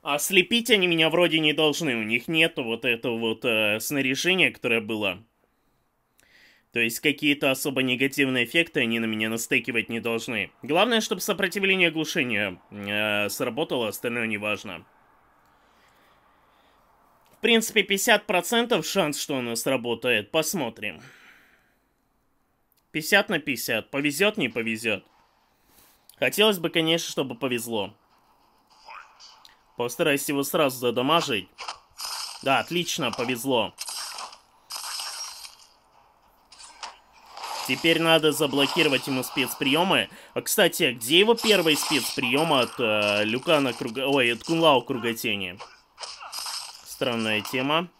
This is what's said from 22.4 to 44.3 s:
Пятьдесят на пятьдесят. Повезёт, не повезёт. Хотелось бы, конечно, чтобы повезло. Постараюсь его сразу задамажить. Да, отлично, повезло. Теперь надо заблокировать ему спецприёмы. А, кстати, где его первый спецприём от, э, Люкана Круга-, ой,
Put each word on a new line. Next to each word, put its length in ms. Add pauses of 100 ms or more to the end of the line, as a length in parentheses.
Пятьдесят 380
на 100
пятьдесят. 520
Повезёт, 460
не 120
повезёт. 560 (1120)
Хотелось 400
бы, 120
конечно, 400
чтобы 240
повезло. 600 (1800)
Постараюсь 520
его 160
сразу 340
задамажить. 680 (920)
Да, 180
отлично, 500
повезло. 640 (4000)
Теперь 340
надо 320
заблокировать 720
ему 160
спецприёмы. 840 (260)
А, 80
кстати, 500
где 280
его 140
первый 420
спецприём 760
от, 260
э, 460
Люкана 480
Круга-, 340
ой, 260